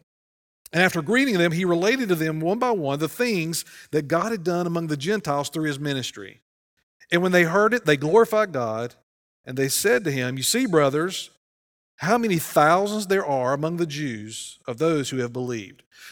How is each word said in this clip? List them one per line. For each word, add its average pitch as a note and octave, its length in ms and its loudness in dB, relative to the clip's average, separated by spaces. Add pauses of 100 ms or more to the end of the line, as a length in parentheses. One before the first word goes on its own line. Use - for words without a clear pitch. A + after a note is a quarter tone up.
(720)
And E3 80 4
after E3+ 220 2
greeting A#3 340 2
them, E3+ 140 4
he E3+ 120 -2
related G3 460 2
to F3 60 2
them D#3 240 -2
one F3 180 0
by B3 140 0
one C#3+ 260 -2
the D3+ 100 -2
things E3+ 560 -2 (280)
that D3 160 -2
God E3+ 240 0
had G3+ 120 -6
done F3 220 -2
among E3+ 220 -2
the D3+ 100 -4
Gentiles C#3+ 520 -4
through D#3 160 -6
his C#3 140 -4
ministry. B2+ 640 -8 (680)
And F3 100 4
when F#3 100 2
they F3+ 120 6
heard G3+ 320 4
it, A#3+ 100 -4
they D3+ 100 4
glorified G#3 580 2
God, A#2 420 -4 (500)
and C3 100 -10
they C3+ 140 0
said A3+ 360 2
to D3+ 60 0
him, B2+ 240 -2
'You C3 80 -6
see, B3+ 220 0
brothers, D#3 640 2 (720)
how F#3+ 140 2
many A3 220 0
thousands F#3+ 720 2
there F#3+ 180 0
are C3+ 280 0
among D#3+ 240 -4
the E3+ 100 -2
Jews A#2+ 800 -10
of A#2+ 100 -8
those D3+ 320 0
who C3+ 80 -6
have A#2+ 160 -4
believed.'" A#2+ 480 -8 (300)